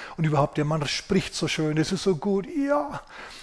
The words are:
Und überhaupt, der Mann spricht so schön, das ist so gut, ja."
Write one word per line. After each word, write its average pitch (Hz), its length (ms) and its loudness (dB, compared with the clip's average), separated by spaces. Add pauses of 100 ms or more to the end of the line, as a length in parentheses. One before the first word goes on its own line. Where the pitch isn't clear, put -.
(180)
Und 160 80 2
überhaupt, 147 320 2
der 151 80 2
Mann 151 220 0
spricht - 480 0
so 165 120 0
schön, 151 280 0
das 156 160 2
ist 196 120 -2
so 190 120 4
gut, 196 320 0
ja." 294 540 0 (420)